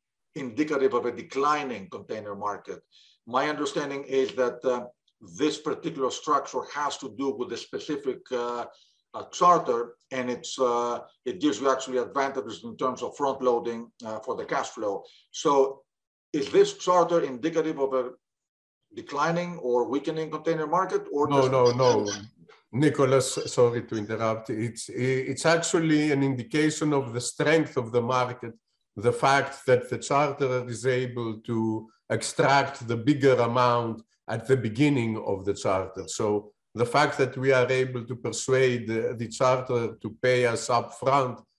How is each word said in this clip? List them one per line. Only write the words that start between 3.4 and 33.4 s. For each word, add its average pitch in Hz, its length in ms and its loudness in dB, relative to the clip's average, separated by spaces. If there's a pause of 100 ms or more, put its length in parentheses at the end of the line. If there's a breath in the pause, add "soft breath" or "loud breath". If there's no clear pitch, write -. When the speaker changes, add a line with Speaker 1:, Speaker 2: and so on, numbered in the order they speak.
Speaker 1:
understanding 143 560 -4
is 131 300 0
that, 123 300 -2
uh, 120 220 -2 (500)
this 147 220 0
particular 139 540 -4
structure 135 480 -2 (120)
has 143 260 -4
to 135 100 -12 (100)
do 135 180 -2
with 113 120 -6
the 117 80 -8
specific, 135 640 -6 (120)
uh, 120 360 -4 (480 soft breath)
uh, 107 180 -10
charter, 131 600 4 (180)
and 127 180 -4
it's, - 300 -8
uh, 120 400 0 (240 loud breath)
it 123 160 -8
gives 139 200 0
you 135 100 0
actually 131 280 -2
advantages 120 640 -4
in 113 140 -14
terms 127 260 -4
of 110 140 -8
front 135 260 -2
loading, 117 480 0 (160)
uh, 110 140 -8
for - 160 -8
the - 80 -8
cash 139 240 -4
flow. 104 340 -6 (300 loud breath)
So 135 500 2 (500)
is 135 180 -2
this 202 280 4
charter 170 440 4
indicative 151 580 -2
of 135 140 0
a 127 160 0 (840)
declining 170 640 -2
or 120 300 2
weakening 156 420 -4
container 156 380 -2
market, 185 340 0 (100)
or 143 140 2
Speaker 2:
No, 139 140 4
Speaker 1:
does 131 100 4
Speaker 2:
no, 123 220 6
no. 117 380 4 (600 soft breath)
Nicholas, 135 760 2
sorry 120 420 2
to 113 80 -4
interrupt. 110 540 -4
It's, 117 400 -6
it's 131 560 -2
actually 160 640 4
an 139 100 2
indication 151 720 0
of 127 200 0
the 120 80 -4
strength 151 560 2
of 113 140 -2
the 120 120 2
market, 120 500 -2 (420)
the 98 180 2
fact 135 540 2
that 165 240 4
the 117 80 -4
charterer 131 720 0
is 113 180 -6
able 120 540 -2
to 113 480 -2 (220 loud breath)
extract 135 760 2
the 117 100 -2
bigger 131 380 6
amount 120 680 2 (260)